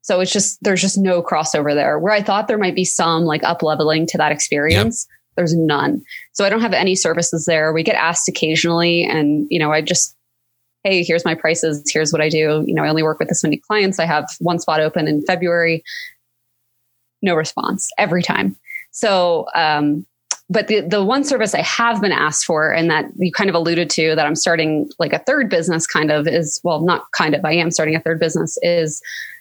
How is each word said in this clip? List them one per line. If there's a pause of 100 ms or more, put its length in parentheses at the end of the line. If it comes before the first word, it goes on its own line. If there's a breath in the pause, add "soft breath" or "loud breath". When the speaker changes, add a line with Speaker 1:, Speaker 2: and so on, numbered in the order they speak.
Speaker 1:
So
it's
just,
there's
just
no
crossover
there.
Where
I
thought
there
might
be
some,
like,
up
leveling
to
that
experience,
Speaker 2:
Yep. (200 soft breath)
Speaker 1:
there's
none. (300 loud breath)
So
I
don't
have
any
services
there.
We
get
asked
occasionally,
and,
you
know,
I
just, (680)
"Hey,
here's
my
prices.
Here's
what
I
do.
You
know,
I
only
work
with
this
many
clients.
I
have (120)
one
spot
open
in
February." (1400 loud breath)
No
response
every
time. (340 loud breath)
So,
um, (460)
but
the,
the
one
service
I
have
been
asked
for,
and
that (100)
you
kind
of
alluded
to,
that
I'm
starting,
like,
a
third
business
kind
of
is,
well,
not (100)
kind
of,
I
am
starting
a
third
business,
is (400 loud breath)